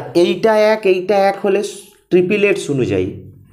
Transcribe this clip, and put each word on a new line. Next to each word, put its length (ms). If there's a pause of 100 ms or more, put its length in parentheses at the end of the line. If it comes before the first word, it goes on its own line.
(140)
এইটা 380 (200)
এক, 140
এইটা 300 (100)
এক 160
হলে 180 (480)
ট্রিপলেটস 640
অনুযায়ী 380 (440)